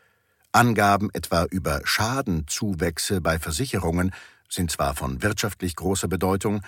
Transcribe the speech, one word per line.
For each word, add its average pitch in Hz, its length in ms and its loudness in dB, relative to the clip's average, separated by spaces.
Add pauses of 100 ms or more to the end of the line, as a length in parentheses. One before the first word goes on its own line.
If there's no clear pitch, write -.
(520)
Angaben 104 600 4
etwa 85 320 0
über 80 400 -2
Schadenzuwächse 95 1300 -2
bei 80 200 0
Versicherungen 87 720 0 (340)
sind 87 220 -2
zwar 71 240 -2
von 67 300 -4
wirtschaftlich 101 520 -2
großer 95 320 -2
Bedeutung, 95 600 0